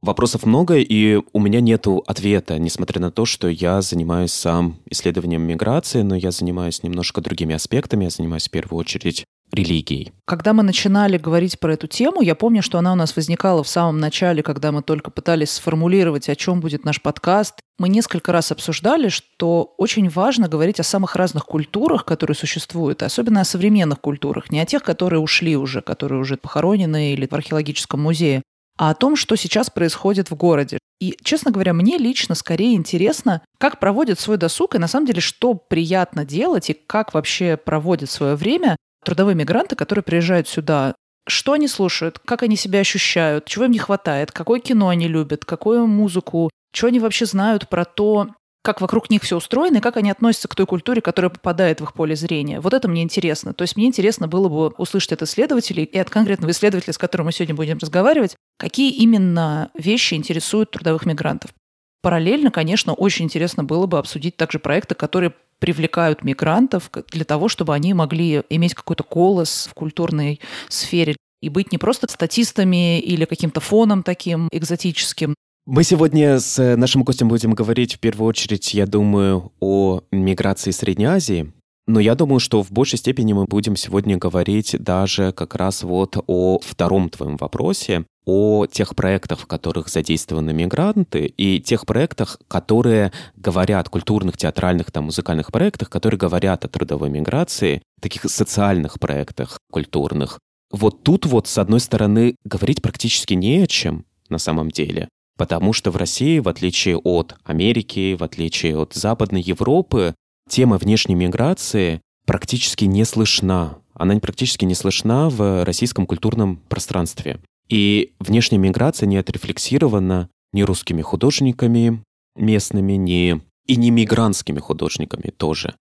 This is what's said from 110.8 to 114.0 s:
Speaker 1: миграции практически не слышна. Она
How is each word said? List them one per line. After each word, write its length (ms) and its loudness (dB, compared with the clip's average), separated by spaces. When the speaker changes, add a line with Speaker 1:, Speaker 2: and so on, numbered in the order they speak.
Speaker 1:
миграции 840 0
практически 600 -2
не 180 4
слышна. 720 0
Она 260 2